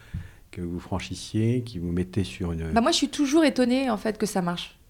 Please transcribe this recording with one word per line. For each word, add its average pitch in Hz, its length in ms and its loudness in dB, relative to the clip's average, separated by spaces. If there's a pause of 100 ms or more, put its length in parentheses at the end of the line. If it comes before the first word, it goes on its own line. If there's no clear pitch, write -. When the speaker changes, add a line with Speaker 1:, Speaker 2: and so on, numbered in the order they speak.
(520)
Speaker 1:
que - 100 -10
vous 87 180 -4
franchissiez, 110 840 -2
qui 113 140 -10
vous 85 140 -2
mettait 90 320 0
sur 90 280 -2
une 80 200 -2
Speaker 2:
Bah, 226 100 4
moi, 285 100 4
je 330 60 2
suis 277 120 0
toujours 294 340 4
étonnée, 254 460 4
en 214 80 0
fait, 208 200 -2
que - 80 0
ça 190 160 0
marche. 175 320 -4 (160)